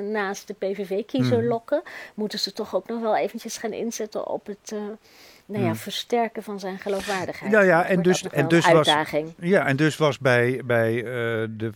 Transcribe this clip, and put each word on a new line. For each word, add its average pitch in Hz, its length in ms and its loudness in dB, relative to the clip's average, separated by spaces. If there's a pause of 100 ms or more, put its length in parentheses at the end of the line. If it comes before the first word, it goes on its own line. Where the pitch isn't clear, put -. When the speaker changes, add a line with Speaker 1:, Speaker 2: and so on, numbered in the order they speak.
(120)
Speaker 1:
naast 202 360 -4
de 202 60 -10
P 196 220 -4
V 196 120 -6
V-kiezer 247 500 0
Speaker 2:
Hmm. 233 100 0
Speaker 1:
lokken, 240 340 -2 (320)
moeten 214 260 -6
ze - 140 -6
toch 214 220 -6
ook 190 120 -4
nog 233 140 -6
wel 220 140 0
eventjes 208 420 -4
gaan 220 160 -6
inzetten - 540 -6
op - 180 -8
het, - 260 -14
eh, 220 60 -6 (680)
nou 208 160 -4
ja, - 80 2
Speaker 2:
Hmm. 113 60 -2
Speaker 1:
versterken 220 680 -4
van 202 160 -10
zijn 190 200 -8
geloofwaardigheid. 196 720 -4
Speaker 2:
Ja, 214 100 8
ja, 180 160 8
Speaker 1:
Dat 180 100 2
Speaker 2:
en 202 60 0
Speaker 1:
wordt 180 160 2
Speaker 2:
dus, 185 80 4
Speaker 1:
ook - 60 -6
nog 185 100 -10
Speaker 2:
en 151 60 2
Speaker 1:
wel 143 100 2
Speaker 2:
dus 170 160 6
Speaker 1:
een 175 80 8
Speaker 2:
was, 156 140 6
Speaker 1:
uitdaging. 156 520 0
Speaker 2:
ja, 175 260 2
en 139 100 2
dus 151 220 2
was 147 220 0
bij, 123 460 2
bij, 117 320 2
eh, 120 60 -2 (460)
de, 110 260 -6